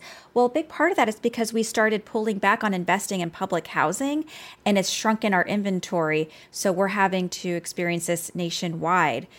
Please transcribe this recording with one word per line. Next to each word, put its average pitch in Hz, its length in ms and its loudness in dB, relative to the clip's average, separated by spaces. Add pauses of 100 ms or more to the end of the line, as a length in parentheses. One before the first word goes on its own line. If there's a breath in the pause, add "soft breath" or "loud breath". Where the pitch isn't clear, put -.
(340 loud breath)
Well, 247 120 4
a 240 40 4
big 311 180 -2
part 330 240 2
of 359 60 -4
that 240 100 4
is 214 120 -4
because 226 340 -2
we 226 100 2
started 214 400 0
pulling 220 360 -2
back 214 240 2
on 208 100 2
investing 180 480 0
in 165 80 -2
public 180 380 -4
housing, 277 580 0 (400 loud breath)
and 202 120 4
it's 190 120 0
shrunken 214 440 0
our 180 120 4
inventory. 170 840 0 (220 loud breath)
So 196 220 0
we're 190 160 2
having 190 400 0
to - 200 -8
experience 170 580 -2
this 170 280 -2
nationwide. 165 920 0 (120)